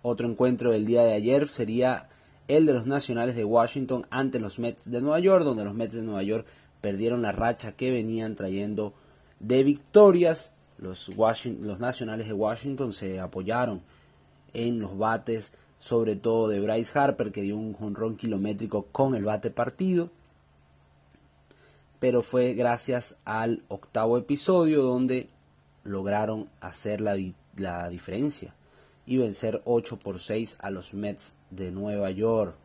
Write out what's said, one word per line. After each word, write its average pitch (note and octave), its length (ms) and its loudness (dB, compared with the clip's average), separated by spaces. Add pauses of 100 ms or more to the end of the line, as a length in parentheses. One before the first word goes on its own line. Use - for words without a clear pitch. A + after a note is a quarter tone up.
Otro A#2 240 0
encuentro A#2+ 440 2
del G#2+ 120 2
día A#2 200 6
de A2+ 80 6
ayer B2+ 340 2
sería A#2+ 600 -2 (400)
el D#3 180 6
de C#3+ 60 6
los A#2+ 160 0
Nacionales B2 480 0
de A2+ 80 -2
Washington A#2 680 2
ante C3 300 -2
los G#2 180 -8
Mets A#2 320 -8
de A#2+ 100 -2
Nueva D3+ 200 2
York, F#3 240 6
donde A2+ 200 0
los G#2 100 -6
Mets A2+ 200 -4
de A2+ 80 -6
Nueva G#2 220 -4
York A2 200 -2 (360)
perdieron A2+ 420 0
la G#2 80 0
racha A#2 460 -2
que B2+ 160 -2
venían A2 420 -2
trayendo G2+ 600 -4 (440)
de B2 240 2
victorias. F3 920 6 (200)
Los F#2 400 -12
Washing-, A2 440 0
los G#2 180 -8
Nacionales A2+ 480 -6
de A2 60 -8
Washington A#2 600 -4
se F#2+ 280 -6
apoyaron G2 600 -4 (720)
en A#2 260 -2
los F#2+ 180 -6
bates, A2 560 -2 (240)
sobre A2+ 380 0
todo A2+ 320 2
de G2+ 120 0
Bryce A2 380 0
Harper, C3+ 320 2
que G2+ 120 -6
dio G2+ 140 -2
un A2 160 -6
jonrón G#2+ 440 -4
kilométrico G#2 680 -2
con C3+ 280 0
el G#2 80 -2
bate G#2+ 300 -2
partido. F3 580 -2 (1900)
Pero B2 240 4
fue B2 300 2
gracias A#2+ 680 -2
al A2+ 440 -2
octavo A2+ 500 0
episodio D3+ 640 2
donde B2+ 460 0 (560)
lograron G#2 640 -2 (120)
hacer G#2 400 -8
la G#2 140 0
di-, F#2+ 220 -6 (200)
la F2 320 -6
diferencia F#2+ 640 -6 (520)
y B2+ 120 -2
vencer A2 480 -2
ocho A#2 340 0
por F#2+ 220 -10
seis A2 400 -4
a G2+ 100 -8
los F#2+ 240 -10
Mets G#2 400 -8 (160)
de F#2 220 -8
Nueva G2+ 400 -4
York. G#2+ 420 0 (100)